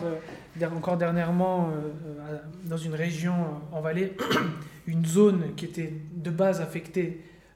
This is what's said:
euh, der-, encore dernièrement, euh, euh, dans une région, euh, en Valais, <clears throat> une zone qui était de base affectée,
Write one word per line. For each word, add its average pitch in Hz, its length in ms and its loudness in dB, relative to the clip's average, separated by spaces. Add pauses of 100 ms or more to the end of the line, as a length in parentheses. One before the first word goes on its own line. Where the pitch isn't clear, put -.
euh, 170 100 -2 (420)
der-, 165 160 0
encore 170 260 0
dernièrement, 175 720 2
euh, 151 180 -2 (440)
euh, 151 60 -4 (260)
dans 165 120 -2
une 160 180 -4
région, 165 400 0
euh, 160 420 -2
en 156 40 -4
Valais, 175 360 0 (340)
<clears throat> - 360 -12
une 165 180 2
zone 185 380 6 (140)
qui - 80 -8
était 160 280 -6 (220)
de 175 160 -4
base 175 300 4
affectée, 170 600 -4 (340)